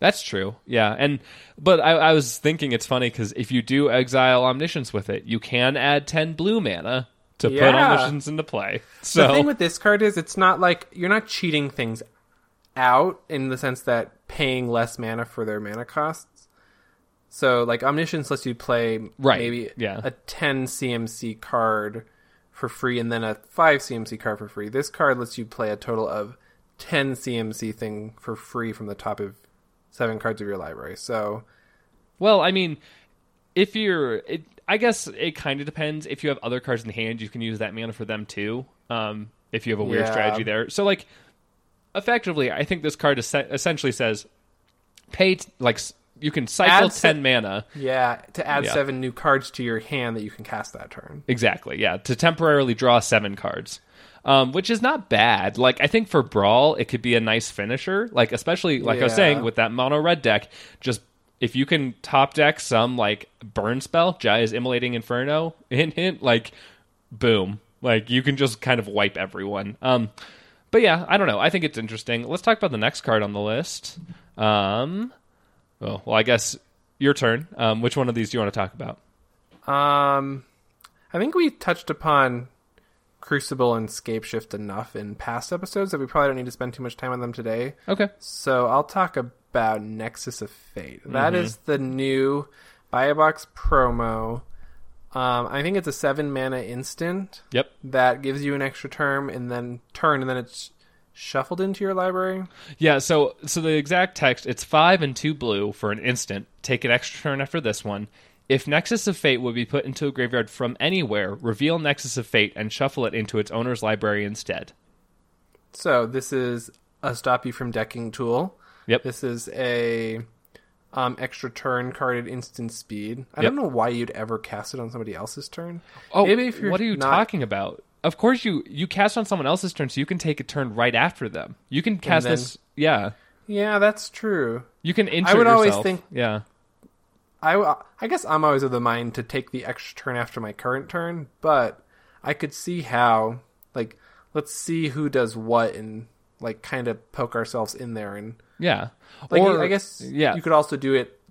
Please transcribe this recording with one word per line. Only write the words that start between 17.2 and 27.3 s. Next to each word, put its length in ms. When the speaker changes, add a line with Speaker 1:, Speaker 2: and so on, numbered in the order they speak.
Speaker 2:
So, 360
like, 180
Omniscience 480
lets 140
you 100
play 440
Speaker 1:
Right, 200
Speaker 2:
maybe 380
Speaker 1:
yeah. 260
Speaker 2:
a 80
ten 560
C 260
M 140
C 280
card 720
for 180
free 300
and 140
then 120
a 120
five 340
C 120
M 100
C 120
card 220
for 100
free. 200
This 220
card 280
lets 200
you 60
play 260
a 60
total 320
of 280
ten 360
C 220